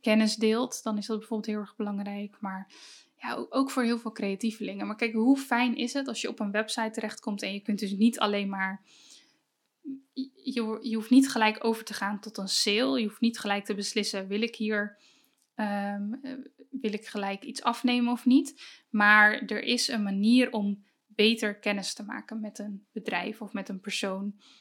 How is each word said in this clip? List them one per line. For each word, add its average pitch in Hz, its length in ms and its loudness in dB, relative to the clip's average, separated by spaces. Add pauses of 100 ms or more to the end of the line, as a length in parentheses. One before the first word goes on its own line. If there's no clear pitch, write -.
kennis 214 360 4
deelt, 220 460 0
dan 214 160 -2
is 202 80 -6
dat 220 120 -4
bijvoorbeeld 214 320 -6
heel 214 100 -4
erg 202 160 -14
belangrijk. 202 640 -6
Maar 190 320 -10 (440)
ja, - 180 -8
o-, - 160 -6
ook 269 200 0
voor 262 120 -2
heel 233 160 0
veel 226 140 -10
creatievelingen. 202 760 -6
Maar 214 100 -8
kijk, 226 160 -2
hoe 240 260 4
fijn 247 380 0
is 240 160 -4
het 269 160 -4
als 233 120 -6
je - 80 -4
op - 120 -8
een 202 100 -4
website 220 400 -2
terechtkomt 214 520 -6
en 196 100 -4
je 202 80 -6
kunt 208 180 -2
dus 196 140 -4
niet 220 260 4
alleen 202 300 0
maar, 196 340 -4 (1500)
je, 233 480 -4
je 226 120 -4
hoeft 220 160 -4
niet 269 200 10
gelijk 220 340 2
over 226 200 0
te 214 100 -10
gaan 202 260 -4
tot - 180 -12
een 196 100 -6
sale. 247 520 2
Je 220 60 0
hoeft - 140 -10
niet 233 180 2
gelijk 202 260 -2
te 214 100 -4
beslissen: 202 540 -4
wil 208 140 -2
ik 233 120 -4
hier, 208 440 -2 (560)
ehm, 202 580 -4 (100)
eh, 262 100 -10 (380)
wil 220 220 -4
ik 208 140 -8
gelijk 196 380 -6
iets - 180 -10
afnemen 240 500 0
of 240 120 -4
niet? - 640 2
Maar 208 420 8
er 214 300 -4
is 240 260 0
een 233 140 -2
manier 208 500 4
om 202 320 -2 (300)
beter 214 440 2
kennis 202 360 -4
te 208 100 -12
maken 214 360 -10
met 214 180 -10
een 202 340 -12
bedrijf 190 480 -6
of 208 120 -12
met 196 160 -8
een 190 120 -10
persoon. 196 600 -6 (200)